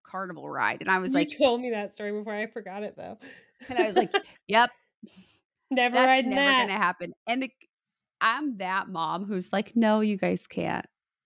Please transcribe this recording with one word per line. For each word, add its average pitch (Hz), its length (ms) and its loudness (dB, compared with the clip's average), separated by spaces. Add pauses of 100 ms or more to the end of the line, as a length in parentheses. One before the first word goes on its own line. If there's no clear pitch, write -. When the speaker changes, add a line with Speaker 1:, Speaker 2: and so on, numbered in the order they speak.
Speaker 1:
carnival 175 460 -10
ride. 120 300 -2
And - 100 -4
I 185 100 4
was 180 120 -2
Speaker 2:
You 175 80 2
Speaker 1:
like, - 180 -2
Speaker 2:
told 240 220 4
me 247 120 -6
that 208 220 -6
story 208 200 -8
before. 208 200 -8
I 214 140 -6
forgot 208 360 -12
it, 202 120 -10
though. 185 220 -14 (500)
Speaker 1:
And 247 100 -4
I 220 100 4
was 202 100 -2
like, - 140 2
Speaker 2:
<laughs> - 360 -4
Speaker 1:
"Yep. 226 220 4 (1000)
Speaker 2:
Never 247 240 2
Speaker 1:
That's 254 120 6
Speaker 2:
riding 262 220 4
Speaker 1:
never 277 220 2
Speaker 2:
that. 247 160 4
Speaker 1:
gonna 196 100 -4
happen." 180 340 -2 (160)
And 254 160 0
the, 262 80 -8 (720)
I'm 240 380 0
that 185 280 -2
mom 170 380 -4
who's 190 260 -4
like, 208 240 -2
"No, 214 240 6
you 214 160 2
guys 180 320 -2
can't. - 380 -6 (400)